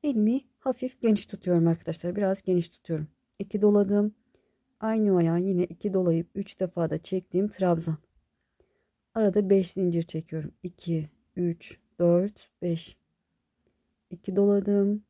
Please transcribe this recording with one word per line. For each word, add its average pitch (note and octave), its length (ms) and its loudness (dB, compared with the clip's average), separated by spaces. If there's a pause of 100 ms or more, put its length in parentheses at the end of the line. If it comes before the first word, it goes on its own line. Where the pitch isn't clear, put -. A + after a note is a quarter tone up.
İlmeği A#3+ 440 0 (120)
hafif - 420 -6
geniş G#3+ 240 2
tutuyorum E3+ 420 0
arkadaşlar. E3 480 -4
Biraz G3 260 -2
geniş F3 280 0
tutuyorum. D#3 380 -8 (320)
İki G3 220 -4
doladım. G#3 540 2 (640)
Aynı A3 260 0
yuvaya E3+ 320 4
yine F3+ 260 0
iki F#3 300 -6
dolayıp E3+ 420 2
üç - 240 -10
defa F3 300 -2
da D#3 80 -4
çektiğim F#3 500 -4
trabzan. E3+ 500 -2 (1160)
Arada G3+ 360 0
beş F#3+ 220 4
zincir E3+ 320 0
çekiyorum. D#3+ 480 -8 (120)
İki, E3 460 -6 (260)
üç, E3+ 440 -6 (200)
dört, F3 500 0 (120)
beş. E3+ 360 -6 (1120)
İki F#3 260 -10
doladım. G3+ 760 2